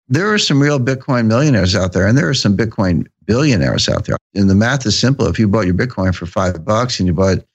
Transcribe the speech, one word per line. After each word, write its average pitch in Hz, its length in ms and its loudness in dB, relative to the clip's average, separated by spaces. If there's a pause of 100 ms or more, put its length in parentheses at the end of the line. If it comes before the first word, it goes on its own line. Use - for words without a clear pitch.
There 175 240 0
are 208 60 0
some 156 240 0
real 147 180 2
Bitcoin 127 480 -2
millionaires 110 480 2
out 92 180 -2
there, 92 120 0
and 113 120 2
there 165 120 0
are 139 60 -2
some 101 220 0
Bitcoin 101 500 -2 (180)
billionaires 107 640 0
out - 180 -2
there. - 120 -4 (180)
And 98 140 2
the 95 60 4
math 123 300 2
is 104 120 -2
simple. 123 300 0
If 85 120 -4
you 110 80 2
bought 104 180 0
your 90 80 0
Bitcoin 92 400 -2
for 85 120 -8
five 90 400 -4
bucks 113 340 -2
and 92 80 0
you 87 60 2
bought, 92 300 0 (120)